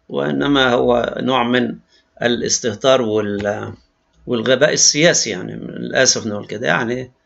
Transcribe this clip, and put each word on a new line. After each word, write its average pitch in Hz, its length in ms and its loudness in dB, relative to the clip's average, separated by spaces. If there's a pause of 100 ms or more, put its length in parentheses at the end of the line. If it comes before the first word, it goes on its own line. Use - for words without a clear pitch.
وإنما 139 640 0
هو 120 500 2
نوع 127 220 0
من 120 340 0 (460)
الاستهتار 120 800 0
وال-، 104 680 -2 (540)
والغباء 123 460 2
السياسي، 147 580 2
يعني 92 240 -8
للأسف 120 720 -2
نقول 104 200 -6
كده. 113 200 -8
يعني، 127 460 -2 (140)